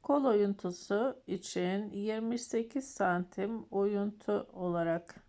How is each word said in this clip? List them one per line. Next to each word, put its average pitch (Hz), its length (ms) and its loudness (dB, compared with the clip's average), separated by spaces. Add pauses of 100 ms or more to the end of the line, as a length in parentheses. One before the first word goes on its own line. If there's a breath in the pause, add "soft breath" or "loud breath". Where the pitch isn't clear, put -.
Kol 277 220 4
oyuntusu 202 1000 2
için 190 640 -2
yirmi 220 480 -2
sekiz 233 540 -4
santim 190 720 0
oyuntu 202 920 0
olarak 170 760 -2